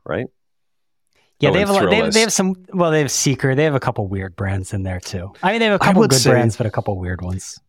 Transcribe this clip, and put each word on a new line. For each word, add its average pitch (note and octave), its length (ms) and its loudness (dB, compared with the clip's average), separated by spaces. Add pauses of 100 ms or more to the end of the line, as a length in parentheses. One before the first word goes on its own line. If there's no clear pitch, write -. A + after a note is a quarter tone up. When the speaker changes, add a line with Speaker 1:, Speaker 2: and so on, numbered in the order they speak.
Speaker 1:
right? G2+ 220 -4 (1120)
Speaker 2:
Yeah, C#3+ 120 2
Speaker 1:
Oh, - 20 2
Speaker 2:
they F#3 80 2
Speaker 1:
and G3+ 80 0
Speaker 2:
have G3+ 80 4
a G3 80 2
lot, F3+ 60 2
they G3+ 60 4
have, G#3+ 180 0
they A3 60 4
have A3+ 100 2
Speaker 1:
Thrillist. - 60 -2
Speaker 2:
some, F#3+ 360 -2
well, F3 180 2
they D#3 100 2
have C#3 100 0
Seeker. C3 440 0
They D3 100 2
have D3+ 100 2
a B2+ 60 0
couple A2 280 -4
weird F#2+ 280 -8
brands G2 360 -4
in G2 120 -4
there, F#2 160 -6
too. F#2+ 420 -10
I F3+ 100 0
mean, A#3 60 0
they A3+ 80 2
have G#3 120 2
a - 60 0
Speaker 1:
I - 40 4
Speaker 2:
couple G3 120 6
Speaker 1:
would A3 100 4
Speaker 2:
good C3 100 4
Speaker 1:
say C3+ 100 2
Speaker 2:
brands, B2 260 4
but A#2 80 -2
a G#2+ 60 -4
couple G#2 280 -6
weird F2+ 220 -6
ones. F#2 380 -10 (100)